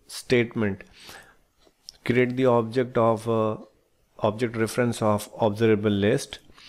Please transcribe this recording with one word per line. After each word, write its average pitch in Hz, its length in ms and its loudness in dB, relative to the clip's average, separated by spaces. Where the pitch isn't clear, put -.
statement. 117 760 -2
Create 123 320 0
the 127 120 0
object 120 500 0
of, 113 320 2
uh, 110 260 0
object 113 380 -2
reference 113 440 -2
of 107 280 0
observable 107 520 2
list, 104 480 0